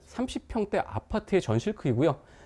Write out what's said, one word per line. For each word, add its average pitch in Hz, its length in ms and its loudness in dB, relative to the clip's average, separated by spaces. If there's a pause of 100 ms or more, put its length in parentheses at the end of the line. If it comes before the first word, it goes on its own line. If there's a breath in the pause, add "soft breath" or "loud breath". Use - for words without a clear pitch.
삼십 - 420 -6
평대 208 300 -2
아파트의 - 640 0
전실 208 320 0
크기고요. 135 420 2 (300 soft breath)